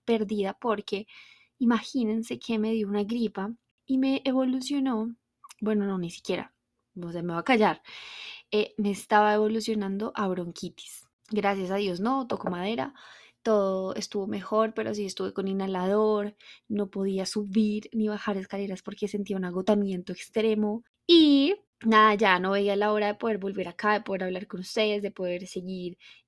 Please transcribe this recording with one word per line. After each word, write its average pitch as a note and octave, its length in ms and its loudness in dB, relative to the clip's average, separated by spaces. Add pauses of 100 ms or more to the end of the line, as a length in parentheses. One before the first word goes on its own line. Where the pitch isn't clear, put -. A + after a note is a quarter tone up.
perdida G#3 560 0
porque G#3 480 -4 (500)
imagínense A3+ 800 0
que A3+ 180 -4
me G#3+ 140 0
dio A3 160 0
una G#3 160 0
gripa G#3+ 500 -4 (340)
y C4 120 2
me C4+ 260 2
evolucionó. B3+ 880 0 (480)
Bueno, G#3+ 260 0
no, F#3+ 120 -2
ni E3+ 120 -4
siquiera. - 440 -6 (400)
O E3+ 160 -10
sea, E3+ 140 -6
me F3 80 -4
voy E3+ 80 -2
a - 20 -2
callar. G#3+ 400 4 (720)
Eh, G#3+ 260 0
me G3+ 140 0
estaba G#3 420 4
evolucionando G#3+ 800 0
a G3+ 140 -2
bronquitis. - 800 -8 (200)
Gracias G3 440 -2
a G3 40 0
Dios, G3 220 -2
no, B3 300 -2
toco G3+ 200 -4
madera. G3+ 460 -4 (480)
Todo F#3+ 540 0
estuvo G3 320 -6
mejor, G#3+ 460 0
pero A3 200 -4
sí G#3 120 -4
estuve F#3+ 260 -6
con F#3+ 160 -4
inhalador. G3 880 0 (320)
No G3+ 200 -2
podía G3 380 -2
subir G#3 680 0
ni G#3+ 140 0
bajar G#3 300 -2
escaleras G3 460 -6
porque G3+ 260 -6
sentía G3+ 300 -4
un F#3 60 -2
agotamiento F#3 680 0
extremo. G#3+ 720 0 (200)
Y D#4 520 8 (280)
nada, G#3+ 300 8
ya G3 240 6
no F#3 140 0
veía G3+ 240 2
la G#3 160 2
hora G#3 160 2
de G#3 60 0
poder A3 240 -2
volver F#3+ 300 -6
acá, G#3 260 0
de G3+ 80 2
poder F#3+ 220 -4
hablar F#3 220 -6
con F3+ 140 -10
ustedes, G#3 420 0
de G3 80 -4
poder F3+ 360 -4
seguir, F3+ 520 -8 (300)